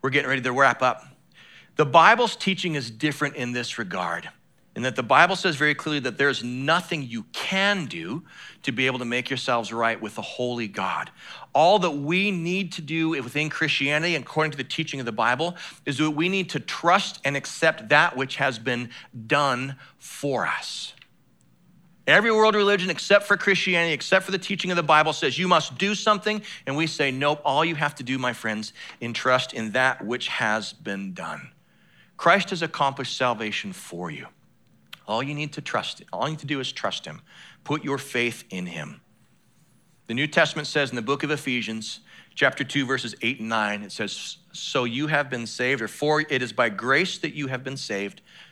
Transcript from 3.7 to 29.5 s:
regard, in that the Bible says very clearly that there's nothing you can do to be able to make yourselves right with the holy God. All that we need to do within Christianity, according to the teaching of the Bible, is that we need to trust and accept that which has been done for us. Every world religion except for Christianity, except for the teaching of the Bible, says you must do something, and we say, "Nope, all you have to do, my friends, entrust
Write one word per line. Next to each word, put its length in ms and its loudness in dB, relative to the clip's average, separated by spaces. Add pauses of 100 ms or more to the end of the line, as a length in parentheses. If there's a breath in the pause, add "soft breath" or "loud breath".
regard, 540 -4 (460)
in 60 -6
that 120 -2
the 80 -2
Bible 320 4
says 220 0
very 180 2
clearly 240 -4
that 180 -4
there's 280 2
nothing 580 0
you 300 -8
can 540 0
do 360 -8 (400 loud breath)
to 80 -2
be 160 0
able 140 0
to 40 -4
make 260 -4
yourselves 420 0
right 280 0
with 140 -8
the 80 -8
holy 460 -4
God. 420 -4 (420 loud breath)
All 280 8
that 100 2
we 400 0
need 440 -2
to 80 -10
do 260 0
within 420 -2
Christianity, 640 0
according 380 -2
to 40 -10
the 60 -6
teaching 380 -6
of 60 -4
the 60 -4
Bible, 440 0 (300 loud breath)
is 120 -4
that 140 2
we 160 0
need 220 -2
to 100 -4
trust 640 2
and 120 0
accept 520 0
that 280 6
which 200 -2
has 240 0
been 300 -2 (360 loud breath)
done 480 2 (240 loud breath)
for 480 -2
us. 460 -6 (1120)
Every 260 6
world 240 6
religion 340 2
except 380 4
for 80 4
Christianity, 560 2
except 320 2
for 80 -6
the 60 -2
teaching 340 -4
of 40 2
the 60 2
Bible, 300 6
says 260 0
you 80 0
must 320 4
do 160 0
something, 480 2 (240 loud breath)
and 100 -2
we 120 0
say, 240 0
"Nope, 320 0
all 200 4
you 120 0
have 200 0
to 60 -12
do, 160 -2
my 140 0
friends, 400 -6 (280 loud breath)
entrust 520 2